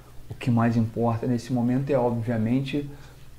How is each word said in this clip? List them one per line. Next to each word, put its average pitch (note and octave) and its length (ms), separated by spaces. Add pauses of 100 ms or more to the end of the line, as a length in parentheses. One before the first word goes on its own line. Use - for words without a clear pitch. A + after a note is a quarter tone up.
(300)
O - 40
que - 160
mais A#2 260
importa A2+ 520
nesse A#2+ 260
momento B2+ 380
é, C#3 60
obviamente, A#2+ 920 (500)